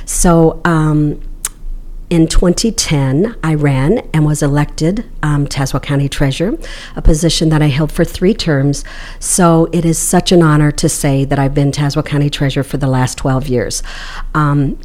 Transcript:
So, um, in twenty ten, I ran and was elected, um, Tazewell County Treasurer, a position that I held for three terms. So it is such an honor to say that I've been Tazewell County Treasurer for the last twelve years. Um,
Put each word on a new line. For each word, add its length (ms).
So, 600
um, 560
in 160
twenty 460
ten, 720
I 100
ran 480
and 100
was 160
elected, 640
um, 240
Tazewell 380
County 260
Treasurer, 480
a 80
position 460
that 120
I 60
held 240
for 120
three 300
terms. 500
So 520
it 140
is 140
such 320
an 100
honor 300
to 180
say 340
that 140
I've 160
been 180
Tazewell 320
County 280
Treasurer 320
for 140
the 100
last 320
twelve 280
years. 360
Um, 520